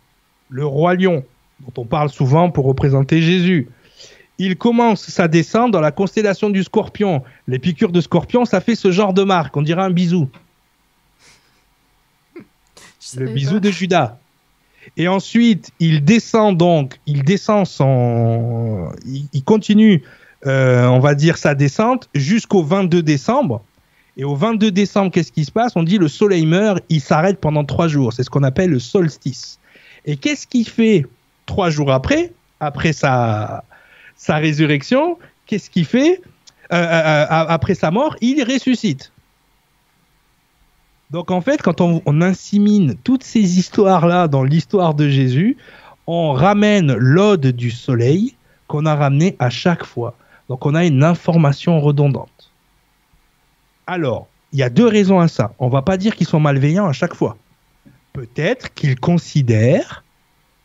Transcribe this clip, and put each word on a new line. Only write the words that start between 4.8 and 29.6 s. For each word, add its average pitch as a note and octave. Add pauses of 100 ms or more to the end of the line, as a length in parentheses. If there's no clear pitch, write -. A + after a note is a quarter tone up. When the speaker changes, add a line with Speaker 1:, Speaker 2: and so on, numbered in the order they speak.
Speaker 1:
sa -
descente F#3+
dans F3
la D3+
constellation G3
du F#3+
Scorpion. F#3+ (240)
Les B2+
piqûres F3
de F3
Scorpion, F3
ça G3
fait A#3
ce F#3
genre G3
de G3
marque, F3
on D3
dirait E3
un F#3+
bisou. F3 (2000)
Speaker 2:
<laughs> -
Je E4+
Speaker 1:
Le - (540)
Speaker 2:
savais C3
Speaker 1:
bisou C#3
Speaker 2:
pas. G#3+
Speaker 1:
de G3+
Judas. E3+ (760)
Et E3
ensuite, G#3
il D#3
descend G#3+
donc, D#3+
il C#3+
descend G3+
son, A#2 (120)
il, C#3+
il C3+
continue, G#3+ (420)
euh, B2+
on B2+
va C#3+
dire, D#3
sa D3+
descente A3
jusqu'au F3
vingt-deux F3
décembre. D#3 (560)
Et C3+
au C#3+
vingt-deux G#3+
décembre, G3
qu'est-ce E3+
qui D#3
se -
passe ? A3+
On F3
dit F3+
le E3+
soleil F#3
meurt, F#3
il D#3+
s'arrête F3+
pendant D3+
trois D3+
jours. C#3
C'est B2+
ce C3
qu'on C#3
appelle F3
le C3
solstice. - (480)